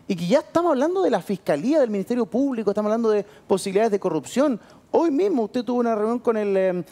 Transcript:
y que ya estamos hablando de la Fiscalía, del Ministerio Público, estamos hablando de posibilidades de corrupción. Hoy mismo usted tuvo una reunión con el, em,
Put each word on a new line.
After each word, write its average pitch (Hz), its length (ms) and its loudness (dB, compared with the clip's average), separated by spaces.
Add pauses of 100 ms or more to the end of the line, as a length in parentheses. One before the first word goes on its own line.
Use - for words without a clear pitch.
y 196 80 -2
que 170 140 -4
ya 262 120 4
estamos 330 300 0
hablando 320 320 0
de 311 80 2
la 208 120 0
Fiscalía, 196 580 0
del 240 100 2
Ministerio 214 360 -2
Público, 233 440 -2
estamos 208 220 -2
hablando 226 180 0
de 208 140 2 (240)
posibilidades 196 420 0
de 196 80 0
corrupción. 190 600 -2 (320)
Hoy 330 180 4
mismo 302 340 0
usted 233 200 -6
tuvo 247 160 -2
una 233 160 0
reunión 226 240 -2
con 233 160 0
el, 202 200 0
em, 180 360 0